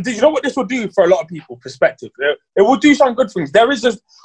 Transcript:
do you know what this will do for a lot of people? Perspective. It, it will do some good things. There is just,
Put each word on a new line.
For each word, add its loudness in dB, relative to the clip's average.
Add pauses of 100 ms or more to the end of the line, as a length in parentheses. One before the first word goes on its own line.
do -6
you -10
know 4
what -2
this -6
will -2
do -6
for 0
a 2
lot 2
of -14
people? -18
Perspective. -6
It, -2 (180)
it 2
will 2
do 4
some 2
good -2
things. -6
There 4
is -4
just, -2 (260)